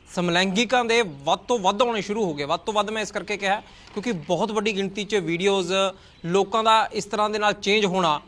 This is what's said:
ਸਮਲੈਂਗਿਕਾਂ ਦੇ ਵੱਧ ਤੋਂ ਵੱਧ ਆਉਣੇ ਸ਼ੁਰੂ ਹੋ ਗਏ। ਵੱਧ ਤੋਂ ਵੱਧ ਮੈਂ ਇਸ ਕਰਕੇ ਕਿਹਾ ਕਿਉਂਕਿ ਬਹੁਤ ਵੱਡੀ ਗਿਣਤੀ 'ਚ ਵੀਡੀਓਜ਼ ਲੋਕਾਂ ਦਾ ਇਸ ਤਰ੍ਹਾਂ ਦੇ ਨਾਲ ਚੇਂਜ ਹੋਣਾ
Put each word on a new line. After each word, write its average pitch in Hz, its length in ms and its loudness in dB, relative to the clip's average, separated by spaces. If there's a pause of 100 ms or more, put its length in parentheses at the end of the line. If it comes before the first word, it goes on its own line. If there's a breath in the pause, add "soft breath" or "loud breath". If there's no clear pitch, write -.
(140)
ਸਮਲੈਂਗਿਕਾਂ 190 720 2
ਦੇ 233 180 2
ਵੱਧ 160 360 -2
ਤੋਂ 247 200 -2
ਵੱਧ 202 240 2
ਆਉਣੇ 233 180 2
ਸ਼ੁਰੂ 208 240 -2
ਹੋ 165 100 -2
ਗਏ। 143 100 -4
ਵੱਧ 165 160 -2
ਤੋਂ 220 140 -6
ਵੱਧ 208 160 0
ਮੈਂ 220 120 -4
ਇਸ 202 100 -8
ਕਰਕੇ 202 240 -6
ਕਿਹਾ 196 240 0
ਕਿਉਂਕਿ - 520 -8
ਬਹੁਤ 180 400 -2
ਵੱਡੀ 208 240 0
ਗਿਣਤੀ 196 280 -4
'ਚ 220 100 -4
ਵੀਡੀਓਜ਼ 180 580 0 (520 loud breath)
ਲੋਕਾਂ 196 400 2
ਦਾ 220 280 4
ਇਸ 214 120 -4
ਤਰ੍ਹਾਂ 208 260 0
ਦੇ 214 80 -2
ਨਾਲ 208 140 2
ਚੇਂਜ 202 340 0
ਹੋਣਾ 170 420 2